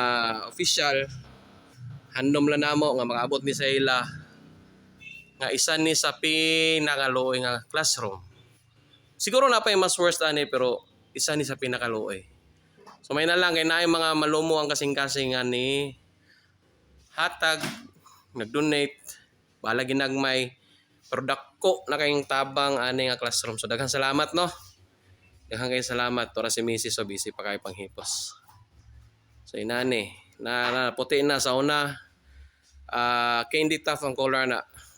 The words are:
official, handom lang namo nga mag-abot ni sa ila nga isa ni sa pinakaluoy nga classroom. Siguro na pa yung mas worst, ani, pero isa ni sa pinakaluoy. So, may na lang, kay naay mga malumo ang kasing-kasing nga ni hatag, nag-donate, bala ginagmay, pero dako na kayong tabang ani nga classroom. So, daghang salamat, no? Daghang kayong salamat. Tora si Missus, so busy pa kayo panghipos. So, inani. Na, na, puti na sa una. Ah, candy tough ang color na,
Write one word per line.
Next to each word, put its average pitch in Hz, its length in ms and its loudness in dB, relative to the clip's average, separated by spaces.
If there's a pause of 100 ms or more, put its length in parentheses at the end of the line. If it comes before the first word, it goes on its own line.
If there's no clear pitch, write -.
(500)
official, 143 560 0 (1120)
handom 143 320 4
lang 147 160 2
namo 147 320 2
nga 120 80 0
mag-abot 123 340 -2
ni 135 140 -2
sa 139 100 -4
ila 135 380 2 (1400)
nga 131 140 -2
isa 156 240 2
ni 160 180 4
sa 147 220 0
pinakaluoy 151 1200 2
nga 123 300 -2
classroom. 110 500 -2 (1000)
Siguro 254 320 4
na 226 80 4
pa 220 80 2
yung 196 160 6
mas 180 160 2
worst, 170 240 4
ani, 147 240 0
pero 127 320 0 (320)
isa 151 240 -2
ni 151 80 0
sa 127 80 -4
pinakaluoy. 113 720 -4 (800)
So, - 80 -10
may 151 160 2
na 175 80 4
lang, 180 160 4
kay 160 160 2
naay 165 160 2
mga 165 320 2
malumo 156 400 2
ang 147 160 0
kasing-kasing 139 640 -2
nga 127 80 0
ni 131 480 -2 (1200)
hatag, 160 480 -2 (720)
nag-donate, 143 640 0 (640)
bala 117 240 -2
ginagmay, 131 720 0 (560)
pero 135 80 -2
dako 139 640 0
na 147 160 -2
kayong 147 240 2
tabang 139 560 0
ani 127 320 0
nga 123 80 -4
classroom. 117 400 -4
So, 110 80 -8
daghang 127 240 -2
salamat, 139 400 0
no? 170 160 0 (1040)
Daghang 120 160 -4
kayong 127 240 -2
salamat. 123 400 -2
Tora 110 160 -2
si 113 160 -2
Missus, 113 320 -2
so 113 80 -4
busy 101 240 -8
pa 101 160 -10
kayo 101 160 -6
panghipos. - 800 -10 (1040)
So, 110 160 -12
inani. 117 560 -2 (240)
Na, 120 320 0
na, 127 100 0 (140)
puti 139 240 0
na 143 160 4
sa 131 240 2
una. 143 320 2 (960)
Ah, 120 640 2
candy 156 320 2
tough 147 160 -2
ang 135 160 -4
color 131 320 2
na, 120 160 -2 (340)